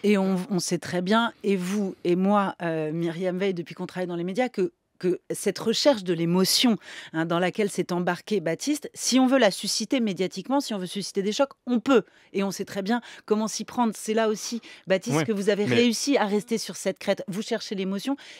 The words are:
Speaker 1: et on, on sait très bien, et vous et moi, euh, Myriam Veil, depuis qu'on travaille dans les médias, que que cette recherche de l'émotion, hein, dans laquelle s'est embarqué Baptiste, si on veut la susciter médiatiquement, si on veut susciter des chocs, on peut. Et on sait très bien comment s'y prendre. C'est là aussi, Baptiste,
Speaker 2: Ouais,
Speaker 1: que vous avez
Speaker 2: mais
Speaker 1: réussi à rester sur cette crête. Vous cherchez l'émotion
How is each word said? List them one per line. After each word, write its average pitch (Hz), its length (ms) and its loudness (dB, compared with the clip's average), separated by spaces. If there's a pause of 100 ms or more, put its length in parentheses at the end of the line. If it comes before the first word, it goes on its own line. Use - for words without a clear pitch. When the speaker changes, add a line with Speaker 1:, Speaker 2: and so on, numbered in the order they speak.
Speaker 1:
et 208 140 4
on, 190 180 2 (140)
on 196 100 0
sait 175 180 -2
très 180 240 -4
bien, 220 300 2 (100)
et 202 140 2
vous 190 480 -2
et 175 100 2
moi, 196 480 2
euh, 160 300 -2
Myriam 170 460 -2
Veil, 190 160 0
depuis 170 200 -8
qu'on 180 120 -8
travaille 185 200 -6
dans 175 100 -6
les 170 80 -4
médias, 196 240 -2
que 190 240 -2 (280)
que - 200 0 (100)
cette - 280 -4
recherche 220 460 2
de 175 100 0
l'émotion, 180 640 2 (340)
hein, 165 140 -2
dans 170 140 0
laquelle 185 280 0
s'est - 240 -4
embarqué 180 480 -2
Baptiste, 170 540 -4
si - 240 0
on 262 80 6
veut 254 140 6
la 214 100 6
susciter 214 480 -2
médiatiquement, 196 640 -2
si 269 120 -4
on 208 60 -4
veut 180 80 -6
susciter 196 340 -6
des 196 120 0
chocs, 277 180 2 (160)
on 247 140 2
peut. 240 240 4 (280)
Et 196 120 -2
on 196 80 -2
sait 196 120 -6
très - 160 -10
bien 220 200 -2 (260)
comment 214 220 2
s'y 208 160 -6
prendre. 233 300 0
C'est - 200 -4
là 220 140 4
aussi, 220 340 -4 (240)
Baptiste, 190 300 2
Speaker 2:
Ouais, 156 80 4
Speaker 1:
que 220 80 0
vous 202 180 0
avez 202 160 2
Speaker 2:
mais - 80 2
Speaker 1:
réussi 240 420 4
à 208 100 4
rester 208 320 0
sur - 180 -10
cette 190 240 -4
crête. - 260 -2
Vous 196 160 -6
cherchez 220 320 -4
l'émotion 196 420 -4 (240)